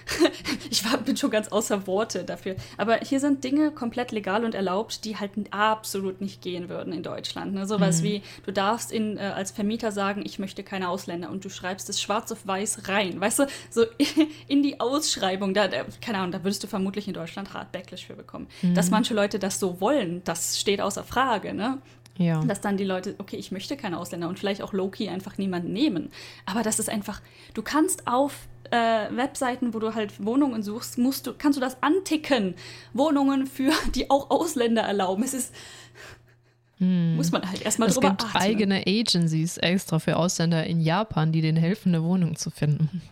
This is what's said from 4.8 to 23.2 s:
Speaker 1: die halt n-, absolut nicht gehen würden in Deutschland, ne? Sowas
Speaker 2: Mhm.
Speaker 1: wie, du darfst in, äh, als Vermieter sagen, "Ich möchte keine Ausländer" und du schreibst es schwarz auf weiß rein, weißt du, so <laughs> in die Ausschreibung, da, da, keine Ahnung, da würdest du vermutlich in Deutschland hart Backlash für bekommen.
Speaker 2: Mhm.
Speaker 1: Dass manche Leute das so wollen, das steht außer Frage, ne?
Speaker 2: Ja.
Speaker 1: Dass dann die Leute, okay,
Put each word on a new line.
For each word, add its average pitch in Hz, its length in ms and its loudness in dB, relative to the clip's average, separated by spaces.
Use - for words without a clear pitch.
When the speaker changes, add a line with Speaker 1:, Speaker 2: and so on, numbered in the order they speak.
Speaker 1:
die 214 100 -6
halt 202 220 -6
n-, 202 120 -4
absolut 202 720 0
nicht 196 220 -8
gehen 175 260 -6
würden 180 240 -6
in 160 100 -6
Deutschland, - 520 -6
ne? 196 120 -2
Sowas 170 360 4
Speaker 2:
Mhm. - 20 2
Speaker 1:
wie, 202 180 0
du 196 80 -6
darfst 202 400 0
in, 214 240 -2
äh, 196 180 -4
als 190 160 -6
Vermieter 220 420 -2
sagen, 202 340 -2
"Ich - 120 -10
möchte 196 240 -8
keine 190 280 -4
Ausländer" 180 400 -6
und 190 120 -8
du 196 60 -8
schreibst 190 400 -8
es - 140 -2
schwarz 214 300 -2
auf - 140 -12
weiß 196 420 -4
rein, 190 300 0
weißt 208 200 0
du, 277 80 4
so 226 160 4
<laughs> 311 300 2
in 285 160 4
die 277 180 2
Ausschreibung, 196 760 0
da, 202 140 4
da, - 180 -2
keine 220 160 -2
Ahnung, 180 140 -2
da 165 120 -6
würdest 196 200 -2
du - 20 -8
vermutlich 196 420 -4
in 185 60 -4
Deutschland 170 400 -10
hart - 180 -10
Backlash 180 340 -12
für - 80 -14
bekommen. - 320 -14
Speaker 2:
Mhm. 175 140 4
Speaker 1:
Dass 180 160 4
manche 220 240 4
Leute 208 240 2
das 196 200 -2
so 180 220 -2
wollen, 190 440 2
das - 360 -2
steht 202 220 0
außer 190 200 -2
Frage, 240 520 0
ne? 240 240 -2
Speaker 2:
Ja. 165 260 4
Speaker 1:
Dass 190 160 0
dann 202 160 0
die 196 80 0
Leute, 185 340 -2
okay, 202 180 -10